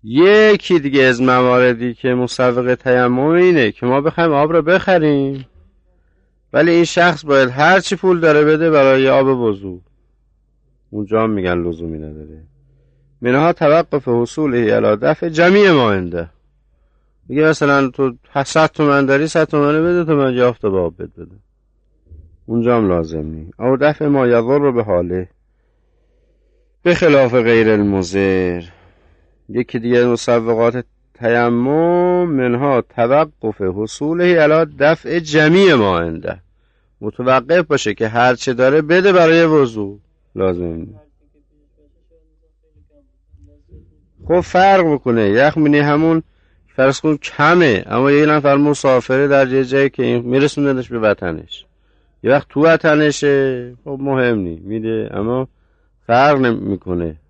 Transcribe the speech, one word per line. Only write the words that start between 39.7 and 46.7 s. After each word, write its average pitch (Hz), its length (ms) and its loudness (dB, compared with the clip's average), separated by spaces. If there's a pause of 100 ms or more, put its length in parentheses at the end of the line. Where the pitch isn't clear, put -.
لازم 92 280 -4
نی. 82 320 -10 (3250)
خب 175 120 0
فرق 180 540 2
بکنه. 117 360 -2
یخ 135 280 2
مینی 147 220 2
همون 160 440 0 (440)
فرض 135 320 -2